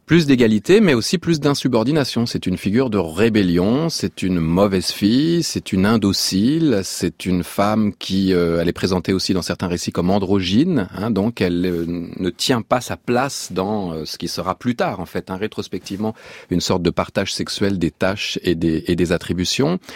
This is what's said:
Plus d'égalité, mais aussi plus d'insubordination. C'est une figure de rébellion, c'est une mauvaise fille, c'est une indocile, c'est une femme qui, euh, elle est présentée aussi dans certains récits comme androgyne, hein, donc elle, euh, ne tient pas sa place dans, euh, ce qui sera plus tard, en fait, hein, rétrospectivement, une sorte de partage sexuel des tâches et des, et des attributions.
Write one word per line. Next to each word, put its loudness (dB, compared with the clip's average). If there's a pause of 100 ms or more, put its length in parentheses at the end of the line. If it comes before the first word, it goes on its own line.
Plus 6
d'égalité, 6
mais 6
aussi 0
plus 0
d'insubordination. 2
C'est -4
une 0
figure 0
de -2
rébellion, 2
c'est -6
une 0
mauvaise 2
fille, 2
c'est -6
une 2
indocile, 2
c'est -6
une 0
femme 0
qui, 0
euh, 2
elle 0
est 2
présentée -2
aussi 0
dans 0
certains -4
récits -4
comme 0
androgyne, 2
hein, -4
donc 0
elle, 0
euh, -2 (320)
ne -4
tient 0
pas 0
sa -8
place -4
dans, -2
euh, -8
ce -12
qui -8
sera -4
plus -4
tard, -4
en -8
fait, -8
hein, -6
rétrospectivement, -6 (360)
une 0
sorte 0
de 2
partage -2
sexuel -2
des 0
tâches -4
et 2
des, 0
et 0
des 0
attributions. -2 (160)